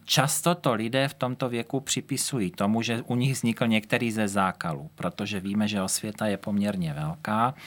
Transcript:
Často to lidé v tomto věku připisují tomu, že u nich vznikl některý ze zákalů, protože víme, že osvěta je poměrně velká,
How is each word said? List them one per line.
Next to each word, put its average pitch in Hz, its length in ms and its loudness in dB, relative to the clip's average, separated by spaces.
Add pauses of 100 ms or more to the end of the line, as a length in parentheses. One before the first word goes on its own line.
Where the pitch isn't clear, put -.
Často 156 500 2
to 143 200 0
lidé 117 340 2
v 135 60 -12
tomto 127 340 -2
věku 120 320 -2
připisují 123 720 -2
tomu, 107 320 2
že 113 200 -2
u 120 140 -2
nich 131 160 2
vznikl 120 360 0
některý 113 440 2
ze 107 160 2
zákalů, 87 640 -2
protože 101 460 -4
víme, 101 280 0
že 101 140 0
osvěta 107 440 -4
je 101 100 0
poměrně 101 600 -2
velká, 110 580 0 (120)